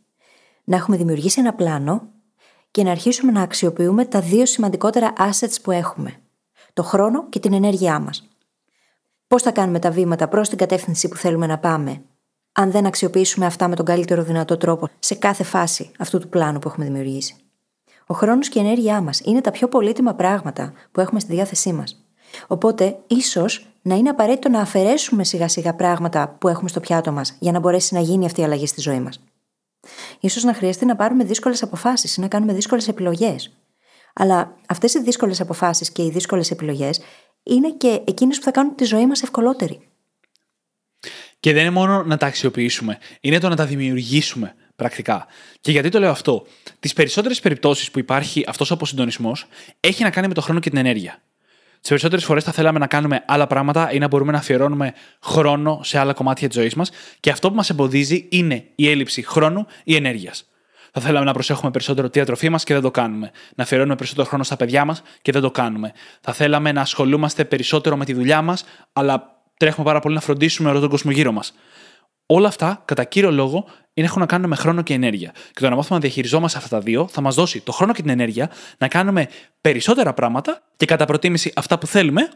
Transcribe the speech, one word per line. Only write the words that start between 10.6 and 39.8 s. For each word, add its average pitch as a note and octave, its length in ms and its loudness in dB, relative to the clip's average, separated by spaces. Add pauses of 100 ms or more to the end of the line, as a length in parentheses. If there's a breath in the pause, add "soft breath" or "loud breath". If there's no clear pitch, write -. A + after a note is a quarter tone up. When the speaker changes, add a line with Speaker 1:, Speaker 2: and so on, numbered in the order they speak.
Speaker 1:
που - 80 -10
θέλουμε E3+ 300 0
να D#3 120 -2
πάμε, D3+ 460 -2 (480)
αν F#3+ 200 0
δεν G3+ 140 2
αξιοποιήσουμε F#3 600 0
αυτά F3 220 0
με F3 80 -2
τον E3+ 100 -2
καλύτερο F3 380 0
δυνατό E3 340 0
τρόπο E3 300 0 (120)
σε - 160 -4
κάθε G3+ 280 -2
φάση - 560 -2
αυτού F3 200 -2
του F3 100 -8
πλάνου D3+ 300 0
που D#3 80 -8
έχουμε D3+ 180 -6
δημιουργήσει; C3+ 500 -6 (720 soft breath)
Ο - 80 -6
χρόνος A#3+ 360 2
και A3 100 0
η - 20 4
ενέργειά G#3+ 400 2
μας C#3+ 180 -4
είναι A#3+ 220 2
τα G#3+ 100 0
πιο - 160 -2
πολύτιμα A#3 460 2
πράγματα E3 600 -2 (180 soft breath)
που - 80 -2
έχουμε F#3+ 200 0
στη F3 140 -4
διάθεσή F#3 400 -2
μας. - 320 -8 (420 loud breath)
Οπότε, G3 500 0 (100)
ίσως A3+ 600 0 (140)
να F#3 140 0
είναι B3 140 4
απαραίτητο C4 400 2
να A#3 100 4
αφαιρέσουμε G#3 640 2
σιγά-σιγά E3+ 500 -2
πράγματα E3+ 560 0 (100)
που F#3+ 80 0
έχουμε F3 220 0
στο E3+ 100 -6
πιάτο E3 320 -2
μας C#3 280 -6
για F3 120 0
να F3 80 0
μπορέσει F3 340 2
να F3+ 60 0
γίνει F3 260 2
αυτή E3+ 160 -2
η - 20 2
αλλαγή D3 240 0
στη - 140 -8
ζωή C#3 180 -2
μας. C3 240 -10 (960 loud breath)
Ίσως A3+ 240 -2
να A#3+ 100 2
χρειαστεί F#3 320 -2
να A#3+ 100 2
πάρουμε A#3+ 280 2
δύσκολες A#3 400 -2
αποφάσεις A#3+ 520 -2
ή F3+ 60 -4
να F#3+ 60 -2
κάνουμε G#3 260 0
δύσκολες G#3+ 340 -2
επιλογές. F3+ 720 -2 (560 soft breath)
Αλλά F3+ 420 0 (120)
αυτές A#3 260 0
οι D4+ 80 0
δύσκολες A3 400 -2
αποφάσεις E3+ 500 -2
και E3+ 120 -4
οι E3 60 0
δύσκολες F3 420 -2
επιλογές D3+ 500 -4 (420 loud breath)
είναι C4+ 280 2
και A#3+ 360 0
εκείνες B3+ 300 2
που - 60 -10
θα C4 80 2
κάνουν C#4 240 0
τη C4+ 80 -2
ζωή A3 220 2
μας C4+ 160 2
ευκολότερη. A#3+ 600 -2 (1600 loud breath)